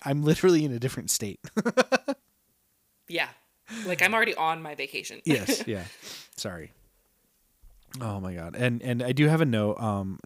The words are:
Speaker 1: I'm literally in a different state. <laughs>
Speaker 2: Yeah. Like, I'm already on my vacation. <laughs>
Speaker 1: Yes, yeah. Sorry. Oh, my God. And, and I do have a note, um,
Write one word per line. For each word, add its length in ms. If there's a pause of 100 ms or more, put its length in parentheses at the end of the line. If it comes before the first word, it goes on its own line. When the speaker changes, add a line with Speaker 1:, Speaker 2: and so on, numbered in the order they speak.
Speaker 1:
I'm 200
literally 400
in 80
a 80
different 300
state. 300 (260)
<laughs> 1400
Speaker 2:
Yeah. 180 (580)
Like, 160
I'm 120
already 220
on 260
my 140
vacation. 460
<laughs> 40
Speaker 1:
Yes, 420
yeah. 160 (540)
Sorry. 340 (1300)
Oh, 220
my 120
God. 220
And, 260
and 220
I 80
do 160
have 140
a 40
note, 340
um, 460